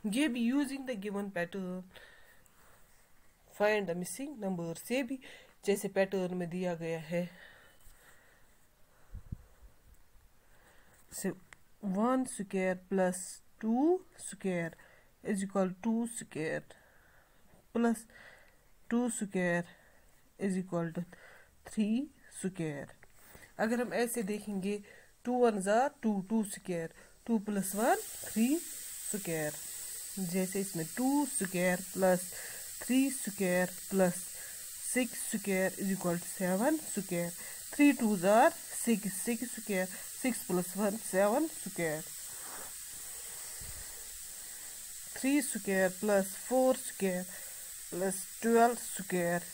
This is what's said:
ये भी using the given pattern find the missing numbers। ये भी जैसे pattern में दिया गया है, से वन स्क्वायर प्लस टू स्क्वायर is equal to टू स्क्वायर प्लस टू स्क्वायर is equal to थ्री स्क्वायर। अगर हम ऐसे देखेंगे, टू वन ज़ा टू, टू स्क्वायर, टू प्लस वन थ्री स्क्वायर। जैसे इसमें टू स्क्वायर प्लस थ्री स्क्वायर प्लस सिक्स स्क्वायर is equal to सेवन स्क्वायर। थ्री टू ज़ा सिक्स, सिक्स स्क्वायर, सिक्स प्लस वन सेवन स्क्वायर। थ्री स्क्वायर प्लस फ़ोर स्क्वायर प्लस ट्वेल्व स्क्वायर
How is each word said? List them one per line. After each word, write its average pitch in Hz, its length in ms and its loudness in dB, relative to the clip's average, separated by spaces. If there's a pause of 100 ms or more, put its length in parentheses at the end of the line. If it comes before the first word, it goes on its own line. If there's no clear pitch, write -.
ये 240 240 2
भी 240 180 -2
using 269 400 0
the 254 160 -4
given 202 280 -4
pattern 185 520 -4 (1700)
find 208 340 4
the 170 60 -2
missing 240 460 -6
numbers। 170 520 -4
ये 262 100 2
भी 262 160 -6 (460)
जैसे 202 240 2
pattern 190 480 0
में 180 140 -2
दिया 180 240 -2
गया 165 260 -4
है, 175 300 -2 (3750)
से - 180 -2 (540)
वन 226 400 2 (100)
स्क्वायर 190 400 0 (140)
प्लस 185 540 0 (180)
टू 285 440 4 (240)
स्क्वायर 175 480 -4 (480)
is 196 220 0
equal 196 220 2
to 180 60 -4 (100)
टू 226 220 2 (120)
स्क्वायर 151 420 -4 (1120)
प्लस 233 320 2 (840)
टू 240 200 4
स्क्वायर 180 540 2 (720)
is 190 240 0
equal 170 340 -2
to 180 60 -4 (640)
थ्री 220 440 0 (320)
स्क्वायर। 160 440 -4 (720)
अगर 226 220 2
हम 226 140 -2
ऐसे 233 280 0
देखेंगे, 208 600 -2 (420)
टू 240 80 0 (120)
वन 214 160 6
ज़ा 214 260 4 (160)
टू, 208 180 2 (100)
टू 220 140 4
स्क्वायर, 175 480 -6 (340)
टू 226 200 2
प्लस 196 280 -2
वन 247 220 4 (280)
थ्री 254 340 2
स्क्वायर। - 960 -4 (800)
जैसे 190 280 0
इसमें 170 260 -4 (100)
टू 277 300 2
स्क्वायर 180 540 0 (120)
प्लस 185 280 4 (600)
थ्री 262 280 4
स्क्वायर 180 600 0 (200)
प्लस 185 240 4 (800)
सिक्स 247 260 0 (120)
स्क्वायर 190 420 2 (100)
is 202 120 0
equal 175 240 0
to 175 80 -8
सेवन 196 520 2
स्क्वायर। 175 520 -2 (420)
थ्री 285 200 8
टू 226 240 4
ज़ा 208 340 8
सिक्स, - 600 0 (100)
सिक्स 240 320 -2
स्क्वायर, 190 320 0
सिक्स - 600 -4
प्लस 180 300 0
वन 202 200 2
सेवन 214 520 4
स्क्वायर। 165 540 -4 (3250)
थ्री 277 260 4
स्क्वायर 190 460 2 (120)
प्लस 202 260 4 (220)
फ़ोर 262 280 6
स्क्वायर 185 480 -2 (640)
प्लस 185 240 0 (280)
ट्वेल्व 233 320 8
स्क्वायर 175 680 -2 (120)